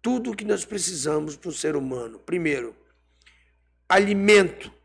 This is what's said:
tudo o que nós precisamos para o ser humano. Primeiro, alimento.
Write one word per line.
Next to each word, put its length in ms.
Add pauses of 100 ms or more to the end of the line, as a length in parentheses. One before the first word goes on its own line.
tudo 300
o 40
que 100
nós 180
precisamos 720
para 140
o 40
ser 220
humano. 440
Primeiro, 560 (1120)
alimento. 840 (140)